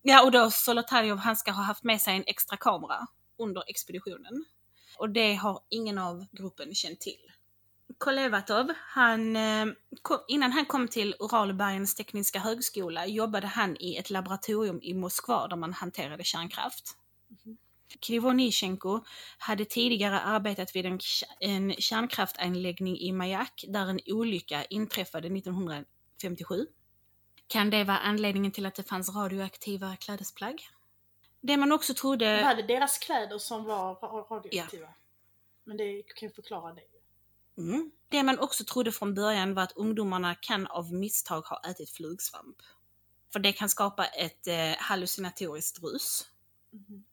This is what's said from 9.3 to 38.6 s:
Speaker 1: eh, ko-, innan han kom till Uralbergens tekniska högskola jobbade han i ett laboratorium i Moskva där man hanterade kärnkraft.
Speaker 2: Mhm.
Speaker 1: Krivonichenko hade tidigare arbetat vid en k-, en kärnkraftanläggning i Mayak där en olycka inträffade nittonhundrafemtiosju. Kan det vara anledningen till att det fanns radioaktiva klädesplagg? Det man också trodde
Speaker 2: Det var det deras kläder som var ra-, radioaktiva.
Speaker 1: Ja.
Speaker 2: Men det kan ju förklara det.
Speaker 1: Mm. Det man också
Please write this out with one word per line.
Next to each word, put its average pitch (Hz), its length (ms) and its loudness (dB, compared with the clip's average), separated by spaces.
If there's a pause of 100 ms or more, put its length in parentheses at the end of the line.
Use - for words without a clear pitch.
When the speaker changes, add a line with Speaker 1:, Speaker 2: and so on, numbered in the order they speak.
Speaker 1:
eh, 220 300 2 (360)
ko-, - 260 0
innan 262 240 4
han 285 140 2
kom 254 220 2
till 208 320 -2
Uralbergens 196 760 2
tekniska 202 440 -4
högskola 190 680 -4
jobbade 214 420 -2
han 202 320 0
i 180 160 -6
ett - 140 -8
laboratorium 196 720 -2
i - 120 -6
Moskva 190 540 -2
där 190 80 -6
man 170 180 -4
hanterade 175 500 -8
kärnkraft. - 720 -6 (320)
Speaker 2:
Mhm. 220 280 -18 (420)
Speaker 1:
Krivonichenko 226 1040 2 (340)
hade 214 280 -2
tidigare 208 540 2
arbetat 202 560 -2
vid 180 100 -2
en 185 140 -2
k-, - 280 -2 (120)
en 196 340 0
kärnkraftanläggning 185 1200 -2
i 180 140 -4
Mayak 190 560 -4
där 196 220 -2
en 190 160 -2
olycka 196 600 -2
inträffade 190 640 -4
nittonhundrafemtiosju. 180 1400 -6 (840)
Kan 214 220 4
det 208 140 4
vara 196 140 4
anledningen 202 540 2
till 196 140 -6
att 190 100 -6
det 196 80 -8
fanns 190 320 -4
radioaktiva 190 800 -4
klädesplagg? 202 680 -8 (800)
Det 285 160 4
man 285 140 6
också 302 220 2
trodde 262 320 2 (120)
Speaker 2:
Det 214 60 4
var 254 120 6
det 226 80 -2
deras 254 340 2
kläder 208 400 -2
som 220 260 -6
var 190 320 -2
ra-, 214 340 -10
radioaktiva. 180 560 -8
Speaker 1:
Ja. 160 80 -20 (720)
Speaker 2:
Men 214 140 -10
det 202 260 -6 (120)
kan 214 140 -12
ju - 60 -18
förklara 170 380 -12
det. 170 80 -20 (760)
Speaker 1:
Mm. 240 340 -4 (180)
Det 285 140 2
man 262 160 4
också 262 240 -2